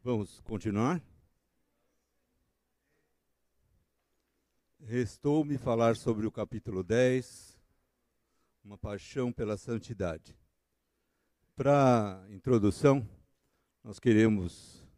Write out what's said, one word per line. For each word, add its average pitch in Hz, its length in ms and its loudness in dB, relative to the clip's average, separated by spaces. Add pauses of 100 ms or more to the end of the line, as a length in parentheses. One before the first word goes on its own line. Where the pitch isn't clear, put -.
Vamos 113 380 -6
continuar? 110 640 -4 (3750)
Restou-me 143 800 -4
falar 117 400 0
sobre 110 280 -4
o 107 60 -4
capítulo 101 540 -8
dez, 127 760 -2 (1040)
uma 101 140 -20
paixão 117 520 -8
pela 107 280 -6
santidade. 101 840 -8 (1120)
Pra 123 760 2
introdução, 113 760 2 (760)
nós 107 160 -16
queremos 107 880 2 (100)